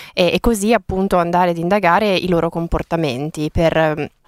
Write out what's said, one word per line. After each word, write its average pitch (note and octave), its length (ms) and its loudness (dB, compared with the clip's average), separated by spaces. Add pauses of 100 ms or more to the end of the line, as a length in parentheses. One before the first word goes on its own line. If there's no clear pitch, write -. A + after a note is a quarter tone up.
(140)
e, F3 180 2
e F3+ 60 0
così G#3+ 340 0
appunto F#3+ 440 0
andare F3 400 0
di E3 60 -6
indagare F#3+ 520 2
i F3 140 -2
loro E3+ 220 0
comportamenti D#3 1000 -4
per, E3 260 2
ehm, D3+ 300 0 (220)